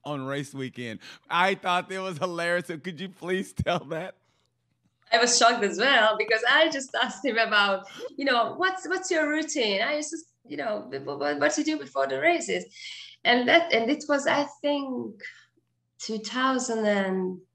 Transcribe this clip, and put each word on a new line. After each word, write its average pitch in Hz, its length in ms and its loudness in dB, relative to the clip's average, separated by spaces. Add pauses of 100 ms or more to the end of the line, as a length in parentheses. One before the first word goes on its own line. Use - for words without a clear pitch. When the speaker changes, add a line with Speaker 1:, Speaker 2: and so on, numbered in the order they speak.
Speaker 1:
on 139 220 -6
race 139 280 -6
weekend? 123 460 -8 (300)
I 185 260 2
thought 180 340 -2
that 190 120 -8
was 185 160 -6
hilarious. 175 500 -2
So 165 100 -8
could 156 220 -10
you 185 100 -8
please 185 440 -6
tell - 320 0
that? 160 300 -8 (960)
Speaker 2:
I 226 60 6
was 233 200 4
shocked 233 260 6
as 180 160 -2
well 220 380 4
because 220 320 2
I 311 200 6
just 262 200 -4 (120)
asked 247 240 -4
him 226 140 2
about, 202 460 2 (300)
you 277 100 -4
know, 240 320 2
"What's, 370 300 -2
what's 370 220 -4
your 311 180 2
routine?" 294 540 0
I 294 160 -2
just, 302 280 -8 (200)
you 147 120 -12
know, 208 340 -4
"Wh-, 135 120 -6
wh-, 143 360 -2
what 151 160 2
do 302 60 -2
you 285 40 0
do 311 140 -2
before 269 260 -2
the - 160 -4
races?" 208 440 0 (580)
And 247 260 4
that, 339 240 4
and 226 160 2
it 294 180 0
was, 285 200 0
I 285 180 2 (160)
think, 262 540 -4 (840)
two 214 200 -6
thousand 247 680 0
and 190 540 0 (160)